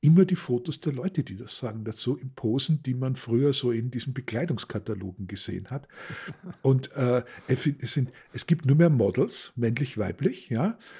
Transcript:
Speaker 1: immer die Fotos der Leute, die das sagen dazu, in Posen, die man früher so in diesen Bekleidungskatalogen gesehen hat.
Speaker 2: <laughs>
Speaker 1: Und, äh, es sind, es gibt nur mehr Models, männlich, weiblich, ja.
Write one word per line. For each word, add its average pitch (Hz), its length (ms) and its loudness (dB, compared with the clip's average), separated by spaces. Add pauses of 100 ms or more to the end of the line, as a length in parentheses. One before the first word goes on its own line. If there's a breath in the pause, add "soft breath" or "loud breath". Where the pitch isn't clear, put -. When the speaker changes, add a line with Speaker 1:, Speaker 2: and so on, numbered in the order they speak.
Speaker 1:
immer 170 260 8
die 185 100 0
Fotos 123 440 -4
der 151 120 -4
Leute, 135 300 -4
die 104 140 -6
das 110 200 -12
sagen 110 280 -8
dazu, 113 320 -4
in - 180 -12
Posen, 131 480 0
die 127 100 -2
man 131 240 -2
früher 131 360 2
so 123 180 -2
in 117 200 -2
diesen 127 220 -6
Bekleidungskatalogen 107 1160 -6
gesehen 95 420 -8
hat. 135 180 -10
Speaker 2:
<laughs> - 760 -16
Speaker 1:
Und, 135 300 2
äh, 123 300 2 (260 loud breath)
es 127 140 0 (300)
sind, 131 200 0 (200 loud breath)
es - 140 -8
gibt 156 200 2
nur 139 100 6
mehr 165 140 8
Models, 131 640 2
männlich, 117 400 -2
weiblich, 107 540 -2
ja. 147 280 0 (220 loud breath)